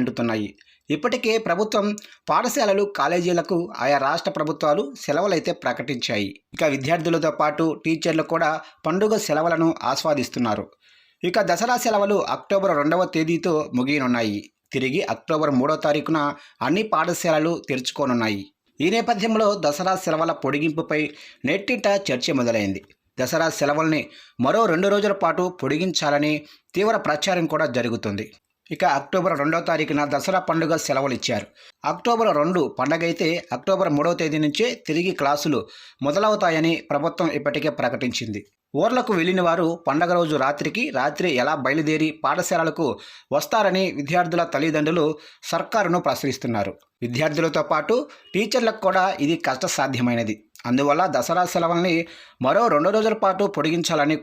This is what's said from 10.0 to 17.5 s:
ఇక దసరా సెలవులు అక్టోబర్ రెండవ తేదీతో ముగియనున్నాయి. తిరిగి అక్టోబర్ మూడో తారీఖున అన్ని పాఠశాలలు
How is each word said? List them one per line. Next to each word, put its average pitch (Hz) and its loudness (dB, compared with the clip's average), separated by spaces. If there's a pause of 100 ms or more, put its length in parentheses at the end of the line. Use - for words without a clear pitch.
ఇక 202 0
దసరా 233 0
సెలవులు 208 2 (200)
అక్టోబర్ 190 0
రెండవ 165 2 (100)
తేదీతో 165 0 (260)
ముగియనున్నాయి. 123 0 (340)
తిరిగి 135 -2 (120)
అక్టోబర్ 151 -2
మూడో 151 2 (100)
తారీఖున 151 0 (500)
అన్ని 196 2 (100)
పాఠశాలలు 160 2 (160)